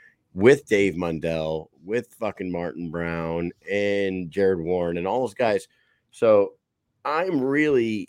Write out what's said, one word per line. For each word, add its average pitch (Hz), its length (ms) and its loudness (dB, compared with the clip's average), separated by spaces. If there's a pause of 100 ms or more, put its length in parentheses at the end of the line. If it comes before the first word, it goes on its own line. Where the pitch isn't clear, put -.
(340)
with 127 320 6
Dave 101 300 2
Mundell, 80 720 -4 (160)
with 113 360 -6
fucking 98 320 -6
Martin 87 380 -6
Brown 85 640 -4 (180)
and 98 640 -2
Jared 95 300 0
Warren 87 360 -2
and 87 80 -4
all 107 160 0
those 113 120 -4
guys. 110 340 0 (440)
So 104 420 4 (500)
I'm 156 380 -2
really 131 680 0